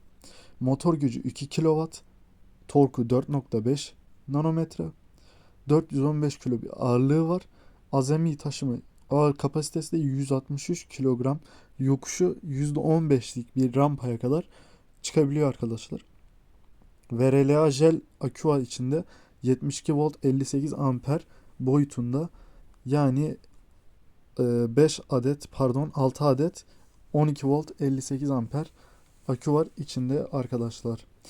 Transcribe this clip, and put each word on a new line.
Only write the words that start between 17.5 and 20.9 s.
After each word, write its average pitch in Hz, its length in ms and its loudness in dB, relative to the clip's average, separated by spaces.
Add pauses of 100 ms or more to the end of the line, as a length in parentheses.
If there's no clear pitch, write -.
A 156 80 4
jel 156 300 4 (200)
akü 143 260 -4
var 147 120 2
içinde. 131 440 -4 (380)
Yetmiş 131 380 -2
iki 156 160 -2
volt 151 300 -2
elli 135 200 2
sekiz 143 280 -4
amper 139 540 -2 (320)